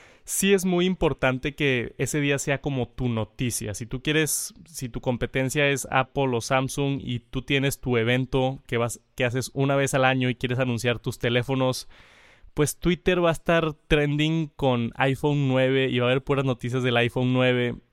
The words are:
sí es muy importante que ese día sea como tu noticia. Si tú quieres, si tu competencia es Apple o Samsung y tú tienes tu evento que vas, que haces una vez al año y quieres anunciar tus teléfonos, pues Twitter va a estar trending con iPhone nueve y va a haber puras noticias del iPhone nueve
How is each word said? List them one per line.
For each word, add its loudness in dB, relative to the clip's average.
sí 2
es 2
muy 2
importante 0
que 0
ese -2
día 2
sea -2
como -4
tu -6
noticia. -4
Si -10
tú -10
quieres, -2
si -10
tu -8
competencia 0
es -2
Apple 0
o 0
Samsung -2
y -6
tú -10
tienes 0
tu 0
evento 0
que -4
vas, -2
que -2
haces -2
una 0
vez 0
al 2
año 2
y -2
quieres -4
anunciar 0
tus -8
teléfonos, -2
pues 0
Twitter 2
va 6
a 0
estar 0
trending 2
con 0
iPhone 2
nueve 2
y 0
va 2
a 2
haber 0
puras 0
noticias -2
del 2
iPhone 0
nueve 2